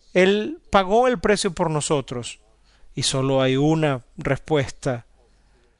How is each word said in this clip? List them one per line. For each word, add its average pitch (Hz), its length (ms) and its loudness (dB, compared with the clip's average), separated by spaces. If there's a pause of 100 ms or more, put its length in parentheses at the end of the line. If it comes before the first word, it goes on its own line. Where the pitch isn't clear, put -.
(140)
Él 208 560 2
pagó 208 380 4
el 240 120 0
precio 208 320 0
por 165 180 -2
nosotros? 139 720 -4 (540)
Y 139 100 -6
solo 135 380 0
hay 131 160 2
una 147 480 0 (120)
respuesta. 135 920 -4 (720)